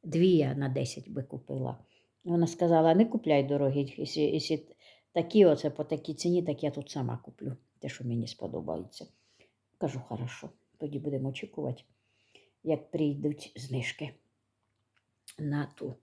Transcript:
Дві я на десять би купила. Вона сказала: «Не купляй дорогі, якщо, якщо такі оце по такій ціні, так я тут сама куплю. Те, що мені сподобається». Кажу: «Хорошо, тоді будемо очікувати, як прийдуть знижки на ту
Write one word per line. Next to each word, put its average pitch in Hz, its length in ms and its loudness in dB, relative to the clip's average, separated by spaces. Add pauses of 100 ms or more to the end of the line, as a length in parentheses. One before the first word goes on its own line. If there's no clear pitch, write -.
Дві 170 260 4
я 143 260 4
на 139 140 -2
десять 135 400 -6
би 135 140 -6
купила. 131 540 -8 (460)
Вона 170 240 2
сказала: 165 480 6
«Не 214 100 8
купляй 156 380 2
дорогі, 139 540 0
якщо, 151 240 -4
якщо 151 360 0 (560)
такі 170 320 6
оце 151 240 4
по 147 140 -6
такій 156 300 -6
ціні, 175 300 0
так 151 200 -4
я 147 80 0
тут 143 180 -10
сама 123 280 -4
куплю. - 400 -12 (220)
Те, 139 100 -8
що - 140 -14
мені 117 240 -2
сподобається». 85 800 -8 (720)
Кажу: 131 220 -4
«Хорошо, 123 500 -10 (280)
тоді 143 220 -8
будемо 135 300 -4
очікувати, 135 540 -8 (800)
як 156 280 -2
прийдуть 147 640 -2
знижки 131 580 -8 (1200)
на 147 280 -2
ту 143 380 -10